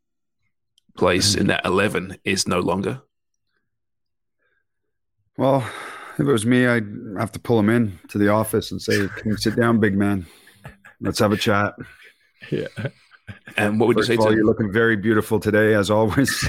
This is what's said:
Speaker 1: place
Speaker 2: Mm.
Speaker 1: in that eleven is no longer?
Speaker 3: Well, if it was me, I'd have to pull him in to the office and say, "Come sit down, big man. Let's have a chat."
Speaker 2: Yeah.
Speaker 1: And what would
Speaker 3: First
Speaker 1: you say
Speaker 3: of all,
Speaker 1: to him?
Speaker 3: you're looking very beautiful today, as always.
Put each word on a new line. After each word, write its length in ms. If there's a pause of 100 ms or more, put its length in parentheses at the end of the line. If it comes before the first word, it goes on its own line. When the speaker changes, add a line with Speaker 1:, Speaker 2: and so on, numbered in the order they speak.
(960)
Speaker 1:
place 380
Speaker 2:
Mm. 60
Speaker 1:
in 80
that 180
eleven 580
is 240
no 120
longer? 420 (2250)
Speaker 3:
Well, 320 (460)
if 60
it 120
was 140
me, 200
I'd 200 (320)
have 140
to 60
pull 200
him 120
in 280 (100)
to 100
the 100
office 440
and 80
say, 280
"Come 300
sit 180
down, 240
big 160
man. 300 (720)
Let's 180
have 140
a 40
chat." 380 (760)
Speaker 2:
Yeah. 180 (880)
Speaker 1:
And 220
what 80
would 100
Speaker 3:
First 120
Speaker 1:
you 60
say 20
Speaker 3:
of 40
all, 60
Speaker 1:
to 60
him? 60
Speaker 3:
you're 80
looking 260
very 240
beautiful 440
today, 340
as 160
always. 580